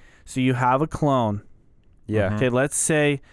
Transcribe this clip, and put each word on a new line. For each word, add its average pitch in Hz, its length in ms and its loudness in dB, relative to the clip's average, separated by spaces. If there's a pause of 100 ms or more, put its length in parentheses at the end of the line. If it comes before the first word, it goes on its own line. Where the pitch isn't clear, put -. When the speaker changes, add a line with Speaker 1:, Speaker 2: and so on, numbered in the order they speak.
(240)
Speaker 1:
so - 160 -8
you 127 140 2
have 127 280 2
a 160 60 -2
clone. 120 540 0 (640)
Speaker 2:
Yeah. 104 220 0
Speaker 3:
Mm-hmm. 101 80 -2
Speaker 1:
Okay, 127 140 0
let's 127 280 0
say, 147 440 0 (120)